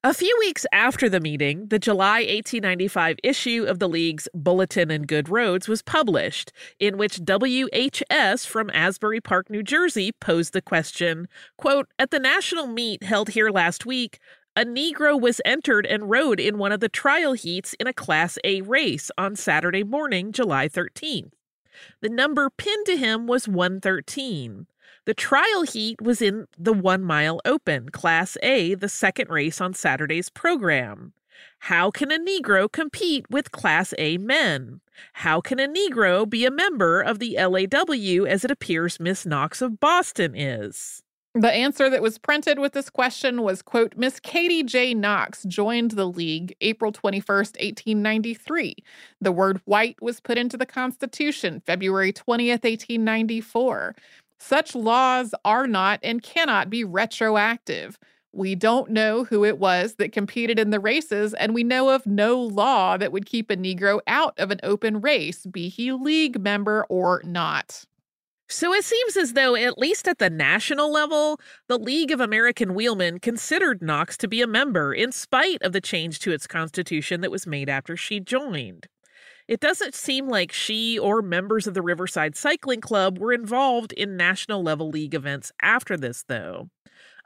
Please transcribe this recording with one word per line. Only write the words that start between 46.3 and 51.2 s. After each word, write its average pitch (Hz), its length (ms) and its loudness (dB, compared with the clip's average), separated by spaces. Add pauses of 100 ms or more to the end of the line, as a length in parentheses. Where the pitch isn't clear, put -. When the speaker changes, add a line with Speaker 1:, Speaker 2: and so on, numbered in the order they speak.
Speaker 2:
April 220 320 -2
twenty-first, 196 680 -2
eighteen 214 440 -2
ninety-three. 220 760 -2 (440)
The 190 120 0
word 190 320 2
white 214 380 2
was 233 180 -4
put 233 160 -2
into 240 220 -2
the 254 80 -2
Constitution 254 960 -4